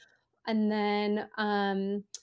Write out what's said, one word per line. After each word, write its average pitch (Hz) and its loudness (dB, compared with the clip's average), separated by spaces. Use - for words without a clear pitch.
And 214 2
then, 208 0
um, 202 0